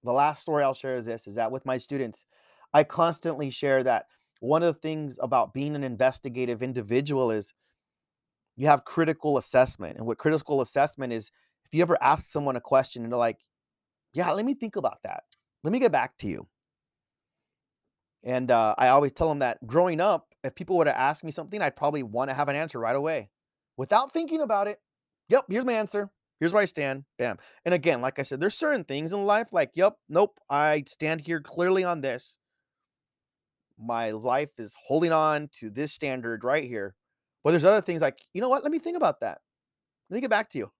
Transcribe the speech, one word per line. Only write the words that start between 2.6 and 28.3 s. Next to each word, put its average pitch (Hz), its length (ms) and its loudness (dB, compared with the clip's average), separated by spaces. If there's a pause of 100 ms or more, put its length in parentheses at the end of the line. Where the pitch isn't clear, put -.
I 147 120 8
constantly 160 640 -2
share 135 340 2
that 123 220 0 (340)
one 151 240 2
of 165 100 2
the 156 60 -8
things 151 420 -8
about 120 320 0
being 147 220 -4
an 143 80 -6
investigative 123 800 -2
individual 127 680 0
is 107 240 -4 (1000)
you 135 120 0
have 143 180 6
critical 151 520 0
assessment. 123 600 2
And 113 80 -10
what 117 120 -4
critical 151 440 0
assessment 139 500 -2
is, 113 180 -6 (360)
if - 80 -16
you 160 80 2
ever 170 200 2
ask 139 300 2
someone 143 240 -2
a 120 60 -6
question 131 420 0
and 117 80 -8
they're 120 80 -2
like, 117 240 0 (680)
"Yeah, 170 180 -2
let 202 140 -2
me 277 80 -2
think 220 240 -6
about - 260 -4
that. - 200 -10 (380)
Let 165 120 0
me 247 60 0
get 247 120 4
back 127 280 -2
to - 100 -6
you." 55 180 -8 (1800)
And, 127 260 -2
uh, 113 280 4
I 127 120 6
always 139 220 6
tell 160 180 0
'em 143 100 -2
that 123 280 -2
growing 165 340 2
up, 190 320 0 (100)
if - 120 -8
people 185 220 -2
were 160 80 4
to 143 120 0
ask 139 260 -2
me 160 80 -8
something, 190 300 -8
I'd 147 140 -2
probably 147 280 -2
wanna 120 300 -4
have 139 160 -2
an 139 60 -2
answer 147 240 -6
right 113 160 0
away 139 340 -4 (480)
without 220 360 2
thinking 320 280 -2
about 208 260 0
it. 208 140 -8 (460)
"Yep, - 220 4
here's 233 160 -2
my 247 80 0
answer. 208 360 -2 (300)
Here's 170 140 0
where 208 100 6
I - 20 4
stand." 139 400 -6 (120)
Bam. 117 200 -2 (280)
And 170 80 2
again, 147 280 2
like 131 180 -4
I 139 40 -4
said, 135 160 -6